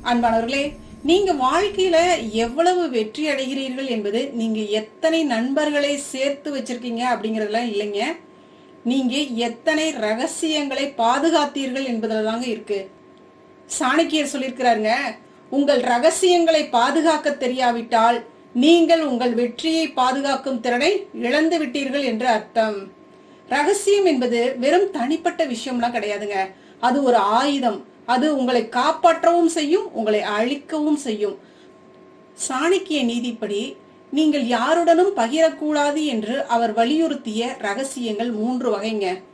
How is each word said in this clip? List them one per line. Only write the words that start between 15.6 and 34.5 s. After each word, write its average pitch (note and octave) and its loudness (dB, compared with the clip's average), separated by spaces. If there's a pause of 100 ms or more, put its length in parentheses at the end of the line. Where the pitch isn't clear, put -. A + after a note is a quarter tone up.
ரகசியங்களை D#4+ 4
பாதுகாக்க D4 2
தெரியாவிட்டால் A#3+ 0 (300)
நீங்கள் E4 6
உங்கள் B3 0
வெற்றியை D#4+ 0
பாதுகாக்கும் C4+ -2
திறனை C#4+ 0
இழந்து D4+ 0
விட்டீர்கள் C#4 -4
என்று A3+ -2
அர்த்தம்." G#3+ -2 (560)
ரகசியம் G4 2
என்பது B3+ 2
வெறும் E4+ 2
தனிப்பட்ட D#4+ -2
விஷயம்லாம் A#3+ -4
கிடையாதுங்க. G3+ -4 (440)
அது C4+ 2
ஒரு A#3+ 4
ஆயுதம். A#3 0 (220)
அது C4+ 2
உங்களை B3 0
காப்பாற்றவும் E4 4
செய்யும், E4 0
உங்களை G#3+ 0
அழிக்கவும் C#4+ -2
செய்யும். G#3 -4 (1120)
சாணக்கிய D4+ 0
நீதிப்படி A#3 -4 (360)
நீங்கள் D4 2
யாருடனும் E4 2